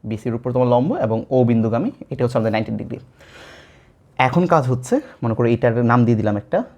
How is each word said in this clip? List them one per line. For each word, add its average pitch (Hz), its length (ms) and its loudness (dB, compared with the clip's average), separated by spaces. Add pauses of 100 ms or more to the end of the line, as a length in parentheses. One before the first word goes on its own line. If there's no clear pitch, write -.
বিসির 110 340 -6
উপর 123 180 -8
তোমার 123 180 2
লম্ব 131 180 2 (140)
এবং 110 120 -2 (180)
ও - 20 4 (120)
বিন্দুগামী, 117 400 0 (220)
এটা 131 120 -6
হচ্ছে 123 160 -2
আমাদের 110 160 0
নাইনটি 110 160 -4 (100)
ডিগ্রি। 120 180 -10 (1300)
এখন 165 160 2 (100)
কাজ 151 180 4
হচ্ছে 127 240 -2 (280)
মনে 113 140 -2
করো 117 180 0
এটার 117 200 0 (160)
নাম 123 140 4
দিয়ে 113 140 4
দিলাম 104 220 0
একটা - 160 -4 (200)